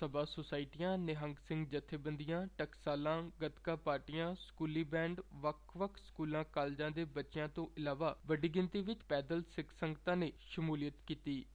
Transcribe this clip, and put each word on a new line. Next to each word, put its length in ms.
ਸਭਾ 240
ਸੁਸਾਇਟੀਆਂ, 720
ਨਿਹੰਗ 380
ਸਿੰਘ 180
ਜਥੇਬੰਦੀਆਂ, 800
ਟਕਸਾਲਾਂ, 720
ਗੱਤਕਾ 340
ਪਾਰਟੀਆਂ, 580
ਸਕੂਲੀ 500
ਬੈਂਡ, 360
ਵੱਖ-ਵੱਖ 640
ਸਕੂਲਾਂ 560
ਕਾਲਜਾਂ 380
ਦੇ 140
ਬੱਚਿਆਂ 440
ਤੋਂ 180
ਇਲਾਵਾ 480
ਵੱਡੀ 220
ਗਿਣਤੀ 320
ਵਿੱਚ 280
ਪੈਦਲ 340
ਸਿੱਖ 300
ਸੰਗਤਾਂ 440
ਨੇ 240
ਸ਼ਮੂਲੀਅਤ 540
ਕੀਤੀ। 380